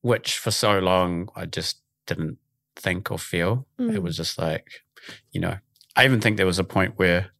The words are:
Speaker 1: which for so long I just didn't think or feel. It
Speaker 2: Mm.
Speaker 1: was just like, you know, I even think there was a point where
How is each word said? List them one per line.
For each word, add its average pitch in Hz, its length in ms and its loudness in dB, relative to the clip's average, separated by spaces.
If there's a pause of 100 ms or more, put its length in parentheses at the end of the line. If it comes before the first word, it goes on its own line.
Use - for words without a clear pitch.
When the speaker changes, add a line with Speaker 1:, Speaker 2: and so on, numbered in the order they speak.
Speaker 1:
which - 380 -2
for - 120 -4
so 104 300 2
long 90 560 2
I 90 100 -8
just - 340 -8 (260)
didn't 80 320 -6 (380)
think 92 340 -4
or 92 80 -6
feel. 95 480 -2 (120)
It - 40 -4
Speaker 2:
Mm. 107 200 -2
Speaker 1:
was 82 140 -6
just 80 220 -6
like, 82 280 -4 (640)
you - 100 -6
know, 87 180 -4 (360)
I 123 100 6
even 131 160 6
think 107 180 2
there 95 80 4
was 90 120 2
a 95 60 2
point 95 320 0
where 90 440 2